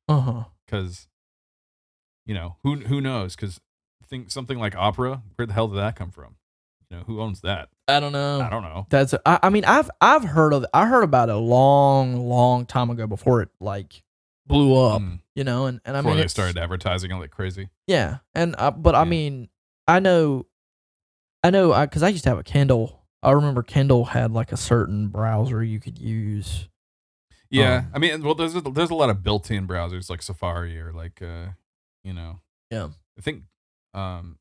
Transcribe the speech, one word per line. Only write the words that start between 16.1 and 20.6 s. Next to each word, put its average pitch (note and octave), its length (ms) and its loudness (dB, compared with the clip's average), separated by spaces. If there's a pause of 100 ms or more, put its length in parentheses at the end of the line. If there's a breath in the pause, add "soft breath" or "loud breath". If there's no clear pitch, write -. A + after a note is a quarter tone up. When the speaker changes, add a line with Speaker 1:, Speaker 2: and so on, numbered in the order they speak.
Speaker 1:
mean, D#3 60 2
Speaker 2:
they D#3 60 2
Speaker 1:
it's F2 100 -4
Speaker 2:
started F2+ 240 -2
advertising F2+ 520 -4
it F#2 60 -8
like E2 140 -12
crazy. F#2 400 -10 (160)
Speaker 1:
Yeah, C3 320 -2 (160)
and, E3+ 240 -2
uh, C#3+ 140 0
but D#3+ 220 2
I D3 100 4
Speaker 2:
Yeah. - 40 -
Speaker 1:
mean, D3 400 -4 (400)
I F3 120 6
know, D#3+ 460 2 (960)